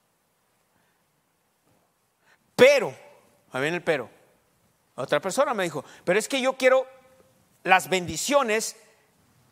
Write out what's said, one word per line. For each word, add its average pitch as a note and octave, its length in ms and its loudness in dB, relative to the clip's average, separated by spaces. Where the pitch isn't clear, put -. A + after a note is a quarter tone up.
Pero, B3 380 6
ahí C3 100 -6
viene D#3+ 160 -4
el E3 60 -10
pero. C#3 260 -4
Otra C#3 260 -4
persona B3+ 320 -2
me G3 100 -4
dijo, D3 220 -8
"Pero F3+ 140 0
es G#3+ 100 -4
que C4+ 140 -4
yo C4 160 -2
quiero B3+ 300 2
las F#3 240 2
bendiciones G#3 880 -2